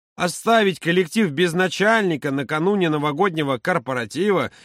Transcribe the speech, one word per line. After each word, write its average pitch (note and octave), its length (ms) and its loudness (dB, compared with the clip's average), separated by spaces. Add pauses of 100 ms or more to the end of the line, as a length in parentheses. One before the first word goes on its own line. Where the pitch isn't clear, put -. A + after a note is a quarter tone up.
(160)
Оставить G3 640 0
коллектив F3 520 0
без E3 220 0
начальника F#3 800 0
накануне D#3+ 580 0
новогоднего D3+ 680 -2
корпоратива — C3 920 -2 (140)